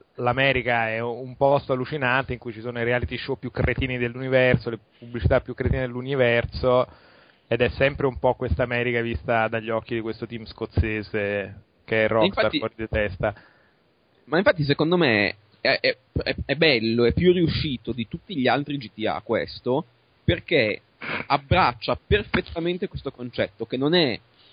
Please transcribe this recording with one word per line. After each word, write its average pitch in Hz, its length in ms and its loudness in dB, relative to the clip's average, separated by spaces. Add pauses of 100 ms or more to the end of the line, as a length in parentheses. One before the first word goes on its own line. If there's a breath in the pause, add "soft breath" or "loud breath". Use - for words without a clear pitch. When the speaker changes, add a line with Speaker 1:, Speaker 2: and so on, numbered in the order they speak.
(160)
Speaker 1:
l'America 123 720 0
è 110 120 -2
un 123 360 -8
posto 139 380 2
allucinante 127 580 0
in 123 80 -6
cui 117 140 -12
ci 110 80 -14
sono 120 180 -8
i 117 60 -2
reality 120 320 0
show 131 200 -6
più 123 140 -10
cretini 127 460 -2
dell'universo, 127 720 2
le 113 100 -6 (180)
pubblicità 120 440 0
più 123 120 -8
cretine 131 280 0
dell'universo, 123 1040 2 (600 soft breath)
ed 120 120 0
è 120 120 4
sempre 139 360 0
un 123 100 -4
po' 127 180 2
questa 127 280 -2
America 120 380 0
vista 117 480 0
dagli 113 200 -4
occhi 113 260 -4
di 113 40 -4
questo 110 260 -8
team 113 200 -12
scozzese 101 1160 -4 (200)
che 110 220 2
è - 20 4
Rockstar 110 380 2
Speaker 2:
Infatti 107 140 -2
Speaker 1:
fuori 110 180 -4
di 110 100 -6
testa. 104 460 -2 (880 soft breath)
Speaker 2:
Ma 143 140 -2
infatti 180 260 2
secondo 151 320 2
me 110 400 4 (240)
è, 135 200 2
è, - 180 0 (260)
è, 127 120 -2 (100)
è 139 100 -2
bello, 120 480 2
è 120 100 4
più 180 180 4
riuscito 156 600 0
di 117 160 -6
tutti - 280 -12
gli 123 120 0
altri 143 300 0
G 107 180 -10
T 107 100 -4
A 87 180 -2
questo, 117 640 -2 (380)
perché 143 580 0 (460 loud breath)
abbraccia 139 800 0
perfettamente 180 800 -2
questo 139 240 -10
concetto, 117 560 -6
che 123 100 -4
non 143 160 2
è 151 260 2 (340 soft breath)